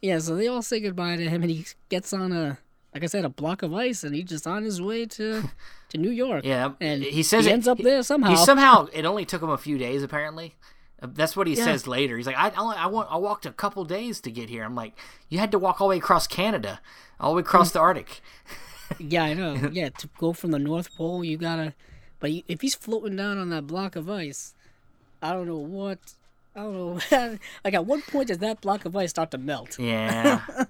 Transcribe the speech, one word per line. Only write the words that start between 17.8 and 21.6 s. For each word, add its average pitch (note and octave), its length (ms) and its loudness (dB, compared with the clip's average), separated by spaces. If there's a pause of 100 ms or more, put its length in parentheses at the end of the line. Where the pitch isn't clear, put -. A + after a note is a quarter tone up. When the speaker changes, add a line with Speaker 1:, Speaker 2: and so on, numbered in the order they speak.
Speaker 2:
<laughs> - 720 -16
Speaker 1:
Yeah, E3 280 0
I D3+ 80 0
know. E3 220 -4
Speaker 2:
<laughs> C#3 180 -2
Speaker 1:
Yeah, E3 160 -4
to - 280 -14
go E3+ 140 0
from E3+ 200 -4
the D3 80 0
North D#3 360 -4
Pole, F3 300 -4
you D#3 120 -2
gotta, D#3+ 360 -4 (480)